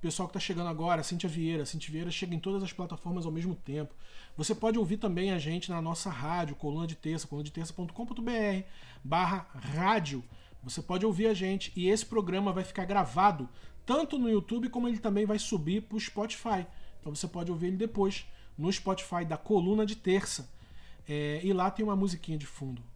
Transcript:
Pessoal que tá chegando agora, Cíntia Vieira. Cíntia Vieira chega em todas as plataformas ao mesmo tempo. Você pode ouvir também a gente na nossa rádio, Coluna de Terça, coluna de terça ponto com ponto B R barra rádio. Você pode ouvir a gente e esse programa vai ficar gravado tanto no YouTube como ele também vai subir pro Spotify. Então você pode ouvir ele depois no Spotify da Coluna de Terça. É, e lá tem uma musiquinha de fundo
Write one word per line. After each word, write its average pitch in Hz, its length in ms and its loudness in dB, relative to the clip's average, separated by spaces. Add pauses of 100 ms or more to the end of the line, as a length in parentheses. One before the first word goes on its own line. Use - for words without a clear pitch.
Pessoal 170 260 -2
que - 60 -10
tá 196 60 -2
chegando 175 300 -2
agora, 165 340 2
Cíntia 175 260 -2
Vieira. 160 360 0
Cíntia 151 260 -6
Vieira 165 180 -4
chega 175 240 -2
em 160 60 0
todas 190 240 0
as 185 80 -4
plataformas 175 540 -4
ao 160 60 -2
mesmo 170 220 0
tempo. 147 400 -4 (420)
Você 180 200 0
pode 226 240 2
ouvir 202 180 2
também 190 340 0
a 180 80 0
gente 165 300 -2
na 170 120 -2
nossa 165 280 -2
rádio, 151 460 -2
Coluna 156 320 -2
de 160 80 -4
Terça, 156 320 -4
coluna 147 160 -4
de 147 80 -8
terça 165 220 -6
ponto 175 200 -6
com 233 120 -6
ponto 233 160 -4
B 233 100 0
R 202 340 2 (380)
barra 170 500 2
rádio. 143 680 2 (400)
Você 127 180 -6
pode 185 240 0
ouvir 214 220 4
a 220 60 6
gente 190 420 0
e 180 140 4
esse 214 160 4
programa 196 480 2
vai 185 100 0
ficar 185 220 -4
gravado 175 640 4 (360)
tanto 294 320 2
no 240 120 4
YouTube 226 400 2
como 240 180 0
ele 226 120 2
também 208 260 4
vai 208 120 2
subir 190 440 0
pro 220 180 -4
Spotify. 214 680 -2 (340)
Então 147 140 -8
você 156 140 -4
pode 175 240 -4
ouvir 170 160 0
ele 185 100 0
depois 202 480 2 (320)
no 165 140 2
Spotify 185 540 0
da 160 120 -2
Coluna 208 480 4
de 214 100 -4
Terça. 185 540 2 (580)
É, 147 360 -2
e 196 100 4
lá 185 160 4
tem 202 140 0
uma 208 120 2
musiquinha 175 420 0
de 143 80 -4
fundo 127 380 -8 (120)